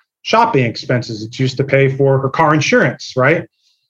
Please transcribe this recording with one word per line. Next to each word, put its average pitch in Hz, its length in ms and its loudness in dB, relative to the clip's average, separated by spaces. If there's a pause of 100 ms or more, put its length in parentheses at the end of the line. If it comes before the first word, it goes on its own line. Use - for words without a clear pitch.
(220)
shopping 220 420 0
expenses. 117 600 -4
It's 113 160 -14
used 131 180 -2
to 139 60 -2
pay 139 260 2
for 135 320 2
her 135 80 -2
car 156 240 2
insurance, 156 640 0
right? 156 320 0 (400)